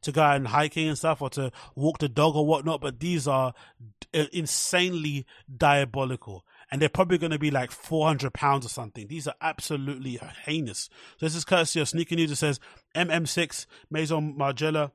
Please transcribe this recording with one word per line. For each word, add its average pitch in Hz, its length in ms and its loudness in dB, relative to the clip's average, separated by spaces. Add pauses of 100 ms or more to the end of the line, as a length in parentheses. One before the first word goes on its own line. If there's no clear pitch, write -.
to 151 120 -4
go 156 100 6
out 143 140 6
and 135 100 -2
hiking 151 400 2
and 151 100 -2
stuff, 160 240 0
or 135 100 -4
to 131 200 -4 (240)
walk 147 240 0
the 147 100 2
dog 147 260 4
or 151 120 4
whatnot, 156 340 2
but 131 200 -6
these 160 260 0
are 131 260 2 (460)
d-, - 220 -2
uh, 151 120 2
insanely 165 960 0 (280)
diabolical. 131 880 2 (280)
And 139 100 0
they're 151 80 4
probably 180 300 4
gonna 156 180 0
be, 147 140 0
like, 127 200 0
four 156 360 0
hundred 139 260 0
pounds 139 320 2
or 113 40 -8
something. 107 380 -10
These 147 200 -8
are 139 120 -6
absolutely 135 800 -6 (260)
heinous. 151 440 -4 (280)
So - 100 -4
this 156 80 -2
is 165 100 -6
courtesy 170 340 2
of 147 80 0
Sneaker 165 280 -2
News. 165 160 2
It 143 60 -4
says, 143 220 0 (360)
M 170 160 0
M 165 160 0
six, - 400 -4 (240)
Maison 151 440 0
Margiela 143 600 0